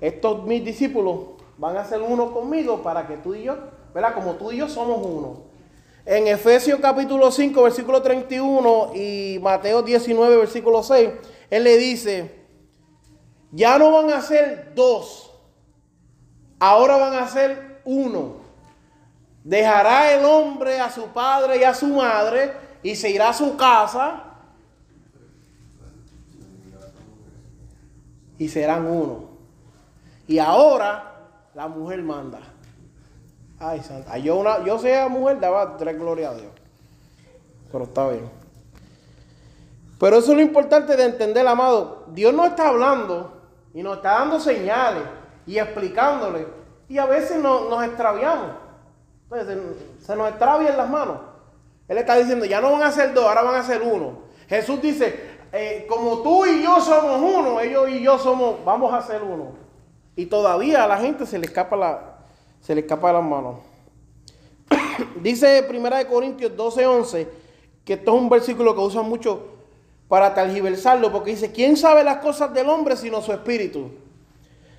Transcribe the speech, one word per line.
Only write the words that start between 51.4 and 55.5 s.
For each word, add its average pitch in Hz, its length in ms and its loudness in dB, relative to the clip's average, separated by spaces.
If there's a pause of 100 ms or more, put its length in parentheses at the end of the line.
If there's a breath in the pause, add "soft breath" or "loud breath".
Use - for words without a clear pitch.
Él 196 120 -4
está 240 160 0
diciendo, 247 300 2
"Ya 196 160 -2
no 269 100 2
van 294 120 2
a 294 80 2
ser 285 220 0
dos, 247 120 4
ahora 220 180 4
van 247 120 0
a 254 80 -2
ser 240 200 -4
uno". 180 400 -4 (260 soft breath)
Jesús 226 320 -2
dice, 294 560 -4 (140)